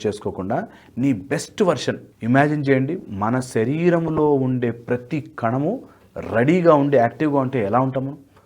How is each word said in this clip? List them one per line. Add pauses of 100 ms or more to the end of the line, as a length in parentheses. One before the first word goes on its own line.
చేసుకోకుండా (300)
నీ
బెస్ట్
వెర్షన్ (260)
ఇమాజిన్
చేయండి. (100)
మన
శరీరంలో
ఉండే
ప్రతి
కణము (500)
రెడీగా
ఉండి
యాక్టివ్గా
ఉంటే
ఎలా
ఉంటాము? (280)